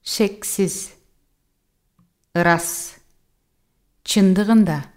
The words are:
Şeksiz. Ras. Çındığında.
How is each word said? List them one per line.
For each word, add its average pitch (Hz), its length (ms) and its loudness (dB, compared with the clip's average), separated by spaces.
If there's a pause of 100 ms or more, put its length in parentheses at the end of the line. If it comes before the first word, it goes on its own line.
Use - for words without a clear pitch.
Şeksiz. - 880 -4 (1400)
Ras. 170 640 -2 (1040)
Çındığında. 196 800 2 (140)